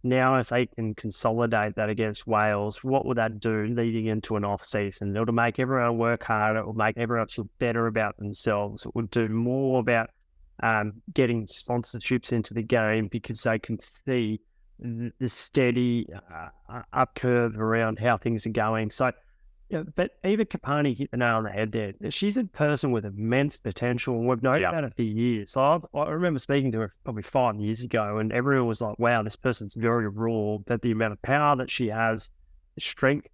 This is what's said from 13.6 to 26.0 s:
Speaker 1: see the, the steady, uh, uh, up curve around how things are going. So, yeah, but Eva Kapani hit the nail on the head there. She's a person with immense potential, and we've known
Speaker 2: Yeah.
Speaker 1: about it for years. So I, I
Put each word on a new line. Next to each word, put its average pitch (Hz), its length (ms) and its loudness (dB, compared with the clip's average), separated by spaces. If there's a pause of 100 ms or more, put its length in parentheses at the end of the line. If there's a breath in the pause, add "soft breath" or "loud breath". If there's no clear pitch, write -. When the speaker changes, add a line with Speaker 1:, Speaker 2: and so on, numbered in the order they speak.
Speaker 1:
see 113 600 -2 (380)
the, 117 400 -8
the 127 100 -2
steady, 123 760 2 (240)
uh, 80 160 -12 (200)
uh, 120 140 -12 (120)
up 127 200 0
curve 120 460 2
around 110 400 0
how 113 180 4
things 117 300 -2
are 113 40 -4
going. 110 380 0
So, 127 220 0 (580)
yeah, 160 140 -4 (120)
but - 280 -2
Eva 202 200 2
Kapani 147 540 0
hit 139 140 -6
the 120 60 -6
nail 120 180 2
on 110 80 2
the 107 60 -4
head 107 220 -2
there. 104 220 -4 (160)
She's 202 260 -2
a 254 80 0
person 147 480 0
with 107 140 0
immense 113 520 0
potential, 120 580 -2
and 117 120 0
we've 123 160 2
known 135 160 4
Speaker 2:
Yeah. 92 100 2
Speaker 1:
about 165 140 -2
it 123 120 -6
for 123 80 0
years. 110 480 0
So 135 100 2
I, 151 360 2
I 147 120 0